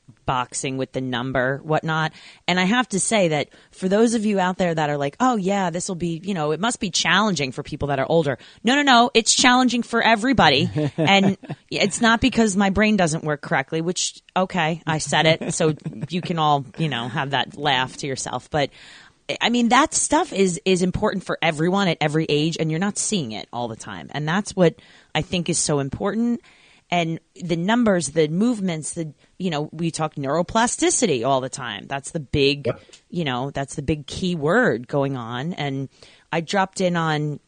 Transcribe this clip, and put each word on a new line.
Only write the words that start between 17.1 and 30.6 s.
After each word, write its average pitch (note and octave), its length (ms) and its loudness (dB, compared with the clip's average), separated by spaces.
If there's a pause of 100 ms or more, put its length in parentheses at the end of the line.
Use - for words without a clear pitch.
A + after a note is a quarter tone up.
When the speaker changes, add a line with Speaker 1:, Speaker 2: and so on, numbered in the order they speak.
Speaker 1:
that C3 260 -4
laugh C3 420 0
to D3+ 100 -6
yourself. - 420 -8
But, D3 200 0 (720)
I G3 100 0
mean, A#3+ 180 2
that C4 260 4
stuff - 380 0
is, F#3 320 0
is F#3 180 2
important F#3+ 400 0
for - 180 -6
everyone E3+ 460 2
at E3 140 0
every D#3 280 0
age, D3+ 300 0
and D#3+ 140 -2
you're D#3+ 80 -2
not G3+ 180 -2
seeing D#3 320 -2
it G#2 220 -10
all A#2+ 160 -6
the A2+ 80 -10
time. E2+ 340 -14
And D3+ 160 -6
that's F#3 300 -2
what E3+ 180 4 (400)
I D3+ 80 -2
think F3 260 -4
is E3 100 -2
so D3 200 0
important. G3+ 640 -2 (500)
And E3 280 0 (160)
the E3+ 220 -4
numbers, G3+ 520 2
the D#3+ 200 2
movements, F#3+ 640 -2
the, D#3+ 200 -8 (260)
you F#3 120 -4
know, D3+ 220 -4
we E3 180 -2
talk D#3 240 -4
neuroplasticity E3+ 1120 0